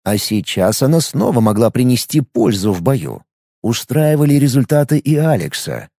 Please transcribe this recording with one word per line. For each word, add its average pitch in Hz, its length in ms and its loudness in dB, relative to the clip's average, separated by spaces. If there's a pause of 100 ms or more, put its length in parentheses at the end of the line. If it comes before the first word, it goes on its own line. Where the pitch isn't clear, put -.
А 101 140 0
сейчас 101 680 -2
она 156 180 4
снова 175 400 0
могла 110 300 2
принести 127 500 0
пользу 107 500 0
в 90 100 -2
бою. 82 420 -4 (400)
Устраивали 147 720 0
результаты 143 640 2
и 151 160 0
Алекса. 98 760 -4 (100)